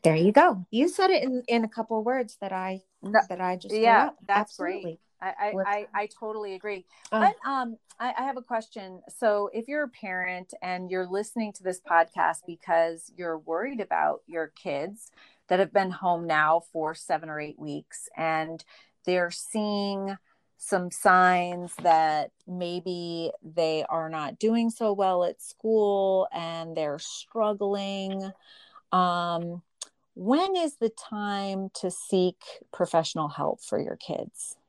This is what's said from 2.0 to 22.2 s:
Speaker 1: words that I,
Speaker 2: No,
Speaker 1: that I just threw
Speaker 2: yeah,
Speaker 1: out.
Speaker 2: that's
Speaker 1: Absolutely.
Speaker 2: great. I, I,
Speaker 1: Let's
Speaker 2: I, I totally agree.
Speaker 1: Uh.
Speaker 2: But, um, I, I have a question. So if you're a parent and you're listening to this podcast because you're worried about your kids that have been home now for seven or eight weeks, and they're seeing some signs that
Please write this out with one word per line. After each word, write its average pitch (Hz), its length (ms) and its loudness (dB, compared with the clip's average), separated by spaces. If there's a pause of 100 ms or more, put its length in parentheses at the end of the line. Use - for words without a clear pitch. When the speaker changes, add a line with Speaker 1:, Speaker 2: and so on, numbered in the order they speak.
Speaker 1:
words 247 340 -2
that 196 140 -6
I, 190 300 -6 (180)
Speaker 2:
No, 208 260 4
Speaker 1:
that 180 140 -6
I 180 140 0
just 196 180 -8
threw 220 100 2
Speaker 2:
yeah, 226 220 8
Speaker 1:
out. - 100 -6 (120)
Speaker 2:
that's 202 240 2
Speaker 1:
Absolutely. 190 300 -6
Speaker 2:
great. 165 180 -10 (220)
I, 185 60 -6 (200)
I, 214 80 -2
Speaker 1:
Let's 190 140 -2
Speaker 2:
I, 208 260 -2
I 208 140 -4 (100)
totally 214 340 -8
agree. 190 320 -10 (260)
Speaker 1:
Uh. 220 80 0 (240)
Speaker 2:
But, 262 60 -4
um, 247 280 -4 (220)
I, 240 200 -4
I 254 40 -2
have 262 140 -4
a 247 40 -10
question. 214 600 -8 (160)
So 208 340 2
if 226 160 -6
you're 294 160 -2
a 262 60 -6
parent 180 720 -8
and 180 300 -6
you're 185 160 -2
listening 208 460 -4
to 185 100 -20
this 185 180 -6
podcast 165 640 2
because 165 720 -2
you're 165 220 -4
worried 190 420 -4
about 156 460 0
your 160 200 -6
kids 160 640 -8 (360)
that 180 120 4
have 190 140 2
been 190 180 2
home 170 360 -2
now 156 340 4 (100)
for 160 220 -2
seven 160 360 -4
or 151 100 -6
eight 151 200 -10
weeks, 147 560 -10
and 160 480 -2 (420)
they're 180 260 2
seeing 202 840 -4 (400)
some 180 340 -2
signs 180 920 4
that 160 500 4 (160)